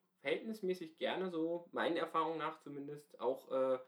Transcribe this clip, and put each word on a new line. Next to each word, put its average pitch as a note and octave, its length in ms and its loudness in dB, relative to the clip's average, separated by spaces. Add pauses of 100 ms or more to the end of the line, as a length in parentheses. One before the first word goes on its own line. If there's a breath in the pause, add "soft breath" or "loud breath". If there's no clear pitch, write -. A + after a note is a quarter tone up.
(200)
verhältnismäßig F#3 800 -2
gerne E3 320 0
so, E3+ 420 0
meinen B2 240 2
Erfahrungen D#3+ 420 0
nach D3+ 220 -4
zumindest, C#3+ 600 -10
auch, C3+ 320 0
äh, C3 360 4